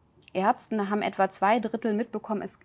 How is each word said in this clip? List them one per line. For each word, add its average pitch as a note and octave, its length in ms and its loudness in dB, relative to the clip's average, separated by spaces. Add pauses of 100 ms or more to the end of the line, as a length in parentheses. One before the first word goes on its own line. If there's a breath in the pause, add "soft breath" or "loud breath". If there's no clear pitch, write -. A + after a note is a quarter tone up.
(340)
Ärzten G#3 560 0
haben G#3 140 0
etwa F#3+ 260 0
zwei G#3+ 300 2
Drittel A3 340 -2
mitbekommen, G#3+ 480 -4
es, - 240 -10